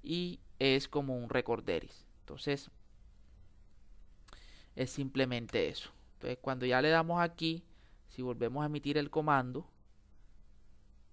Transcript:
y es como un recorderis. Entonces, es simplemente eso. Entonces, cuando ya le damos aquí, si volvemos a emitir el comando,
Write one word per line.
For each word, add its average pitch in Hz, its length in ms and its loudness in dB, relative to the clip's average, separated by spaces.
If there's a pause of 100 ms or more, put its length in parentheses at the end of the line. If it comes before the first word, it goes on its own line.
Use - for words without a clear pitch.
y 175 360 -2 (220)
es 135 260 6
como 139 300 -2
un 117 120 -6
recorderis. 110 800 0 (140)
Entonces, - 500 -4 (2000)
es 127 140 -2
simplemente 123 800 0
eso. - 220 -8 (240)
Entonces, - 260 -6
cuando 127 260 -2
ya 127 160 4
le 151 80 6
damos 165 300 4
aquí, 165 440 0 (440)
si - 140 -10
volvemos 123 400 0
a 151 40 0
emitir 147 320 0
el 147 120 0
comando, 139 580 2 (1400)